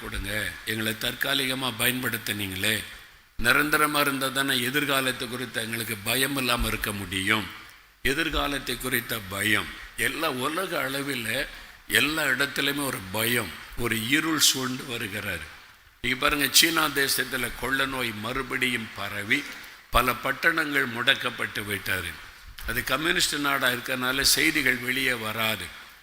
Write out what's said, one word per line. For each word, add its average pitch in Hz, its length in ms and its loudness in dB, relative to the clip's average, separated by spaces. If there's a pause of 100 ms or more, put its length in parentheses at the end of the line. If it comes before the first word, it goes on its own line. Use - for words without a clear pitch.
கொடுங்க, 104 500 -4 (140)
எங்களை 110 360 0
தற்காலிகமா 131 760 0
பயன்படுத்தினீங்களே, 107 1040 0 (600)
நிரந்தரமா 147 560 4
இருந்தா 135 280 2
தானே 131 340 0
எதிர்காலத்தை 131 680 0
குறித்து 120 340 -6
எங்களுக்கு 113 420 -4
பயம் 135 340 2
இல்லாம 120 300 2
இருக்க 107 240 -2
முடியும்." 98 560 0 (540)
எதிர்காலத்தை 143 760 0
குறித்த 123 420 -2 (100)
பயம். 98 540 0 (140)
எல்லா 135 320 0
உலக 156 500 -2
அளவில் 135 680 -2 (400)
எல்லா 151 360 4
இடத்துலையுமே 139 640 0
ஒரு 127 120 -2 (140)
பயம், 113 380 0 (280)
ஒரு 113 320 0
இருள் 156 300 2
சூழ்ந்து 127 480 2
வருகிறார். 104 520 -4 (640)
நீங்க 127 180 0
பாருங்க, 143 320 2
சீனா 160 340 6
தேசத்துல 131 640 0 (100)
கொள்ள 135 260 0
நோய் 127 260 -2
மறுபடியும் 123 840 -2
பரவி 104 480 0 (460)
பல 123 220 4
பட்டணங்கள் 139 760 0
முடக்கப்பட்டு 120 840 0
விட்டாரு. 95 420 -2 (560)
அது 117 160 -2
கம்யூனிஸ்ட் 160 520 2
நாடா 139 320 2
இருக்கறனால 127 540 0
செய்திகள் 135 540 4
வெளியே 127 380 0
வராது. 110 520 -2 (380)